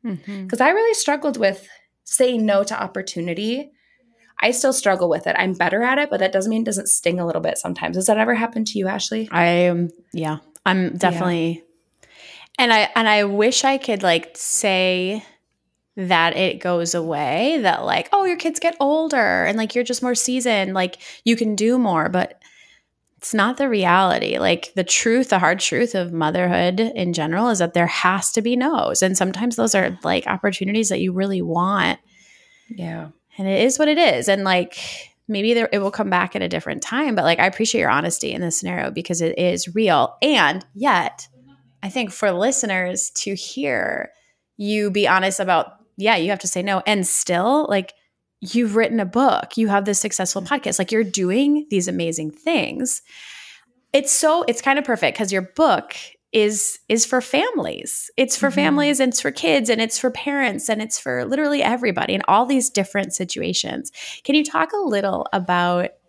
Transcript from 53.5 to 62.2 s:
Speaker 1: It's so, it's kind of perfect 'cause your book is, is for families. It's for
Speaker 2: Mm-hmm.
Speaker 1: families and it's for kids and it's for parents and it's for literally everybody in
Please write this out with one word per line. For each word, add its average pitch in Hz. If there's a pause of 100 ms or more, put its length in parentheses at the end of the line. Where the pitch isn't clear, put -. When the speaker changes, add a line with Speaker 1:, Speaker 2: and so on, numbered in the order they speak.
Speaker 1:
It's 285
so, 320
it's 233
kind 277
of 285
perfect 190
'cause 196
your 190 (140)
book 285 (380)
is, 214 (120)
is 226
for 254
families. 302
It's 262
for 277
Speaker 2:
Mm-hmm. 269
Speaker 1:
families 285
and 254
it's -
for 277
kids 269
and 220
it's 226
for 254
parents 262
and 214
it's 220
for -
literally 285
everybody 226
in 190